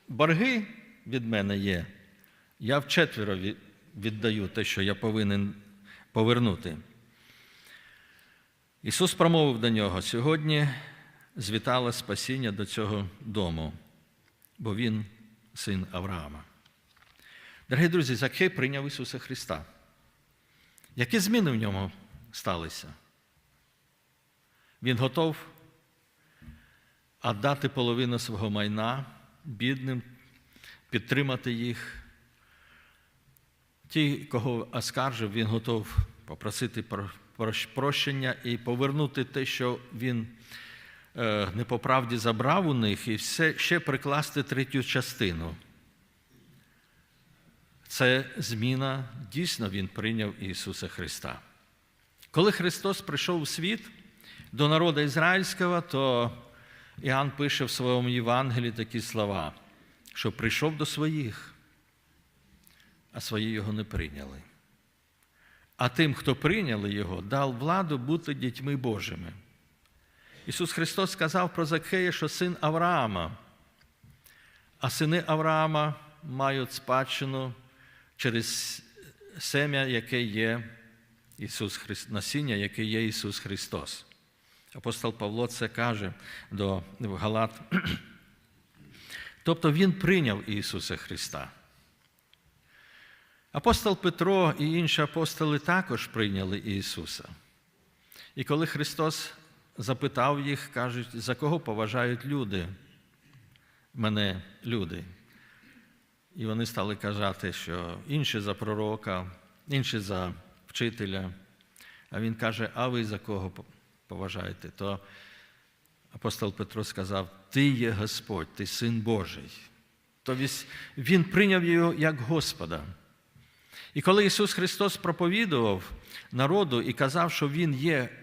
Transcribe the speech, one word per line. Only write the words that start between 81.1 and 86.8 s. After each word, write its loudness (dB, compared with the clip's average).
Ісус -6
Хрис-, -10
насіння, -2
яке -2
є 0
Ісус -4
Христос. -8
Апостол -4
Павло -2
це -4
каже -2
до, 0